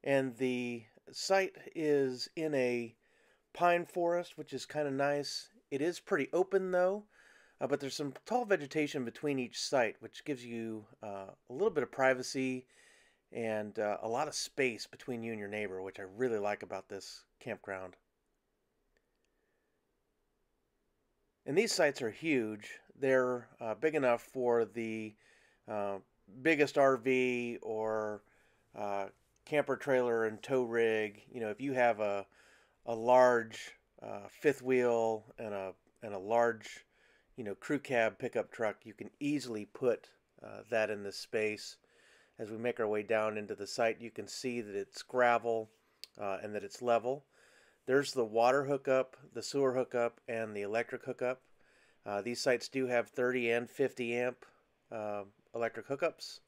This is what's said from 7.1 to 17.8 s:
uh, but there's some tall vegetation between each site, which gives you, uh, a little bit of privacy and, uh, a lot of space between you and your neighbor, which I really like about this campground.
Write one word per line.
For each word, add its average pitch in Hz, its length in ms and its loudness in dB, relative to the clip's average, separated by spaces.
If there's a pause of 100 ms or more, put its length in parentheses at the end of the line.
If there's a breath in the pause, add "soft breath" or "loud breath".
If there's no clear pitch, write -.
uh, 135 100 -4
but 139 120 0
there's 139 160 -8
some 143 160 -4 (140)
tall 240 180 0
vegetation 151 580 0
between 135 360 -4
each 123 200 -6
site, 120 420 2
which - 260 -14
gives 127 180 -6
you, 113 420 -8 (160)
uh, 98 280 -10 (180)
a 120 40 -12
little 180 180 0
bit 151 140 0
of - 60 -10
privacy 131 760 0 (680 soft breath)
and, 107 460 -4
uh, 104 240 0
a 110 60 -4
lot 135 200 -2
of 139 60 -12
space - 520 -2
between - 360 -8
you 117 100 -6
and 107 80 -6
your 101 80 -6
neighbor, 101 320 -6
which 95 180 -10
I 101 40 -10
really 110 360 -2
like 101 240 -2
about 95 280 -10
this - 340 -12 (160)
campground. 95 560 -10 (3500)